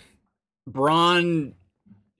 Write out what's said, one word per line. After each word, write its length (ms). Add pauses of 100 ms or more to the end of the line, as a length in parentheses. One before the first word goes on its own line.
(680)
Braun, 880 (640)